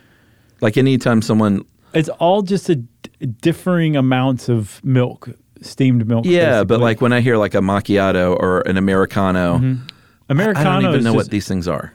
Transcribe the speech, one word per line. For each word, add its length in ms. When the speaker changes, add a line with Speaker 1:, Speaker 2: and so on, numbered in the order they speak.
Speaker 1:
Like, 160
anytime 460
someone 420
Speaker 2:
It's 120
all 360
just 260
a 60
d-, 100
differing 560
amounts 500
of 380
milk, 420
steamed 460
milk, 180
Speaker 1:
Yeah, 340
but, 80
Speaker 2:
basically. 160
Speaker 1:
like, 180
when 120
I 80
hear, 160
like, 180
a 60
macchiato 760
or 220
an 160
Americano, 800
Speaker 2:
Mm-hmm. 80
Speaker 1:
I, 40
I 20
don't 40
Speaker 2:
Americano 500
Speaker 1:
even 100
Speaker 2:
is 40
Speaker 1:
know 100
what 80
Speaker 2:
just 100
Speaker 1:
these 160
things 200
are. 280